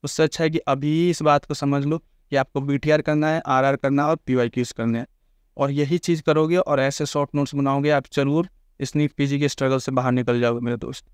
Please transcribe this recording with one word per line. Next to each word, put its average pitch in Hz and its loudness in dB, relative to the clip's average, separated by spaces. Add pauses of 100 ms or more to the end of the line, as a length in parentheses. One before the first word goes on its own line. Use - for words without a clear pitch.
उससे 151 0
अच्छा 160 0
है 160 2
कि 160 -2
अभी 151 0
इस 160 -2
बात 147 4
को 147 -6
समझ 139 0
लो 156 0
कि - -10
आपको 135 -2
बीटीआर 143 0
करना 151 0
है, 160 0
आरआर 135 2
करना 139 0
है 151 0
और 160 2
पीवाईक्यूज़ 123 -2
करने 117 -2
हैं, 123 -8 (500)
और 139 0
यही 147 0
चीज़ 165 0
करोगे 156 2
और 147 2
ऐसे 139 -2
शॉर्ट 143 -2
नोट्स 143 -2
बनाओगे, 139 0
आप 139 2
जरूर 147 0 (320)
इस 143 -4
नीट 147 2
पीजी 143 -2
के 143 2
स्ट्रगल 135 0
से 135 -4
बाहर 127 0
निकल 120 2
जाओगे 120 0
मेरे 120 -2
दोस्त 123 -12